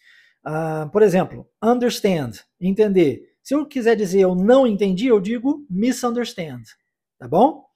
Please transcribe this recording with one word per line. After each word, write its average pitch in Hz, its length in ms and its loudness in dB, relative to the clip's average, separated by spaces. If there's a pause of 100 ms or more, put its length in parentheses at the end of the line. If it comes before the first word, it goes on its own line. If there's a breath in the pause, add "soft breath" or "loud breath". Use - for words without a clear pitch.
(440 soft breath)
Ah, 156 480 -6
por 214 100 2
exemplo, 170 460 0 (140)
understand, 214 720 0 (280)
entender. 185 840 0
Se - 120 -4
eu 294 120 -2
quiser 233 300 0
dizer 196 240 0
eu 185 140 4
não 247 320 4
entendi, 202 400 -2
eu 220 140 4
digo 247 500 -4
misunderstand, 226 920 -4 (560)
tá 127 80 -16
bom? 202 380 0 (120)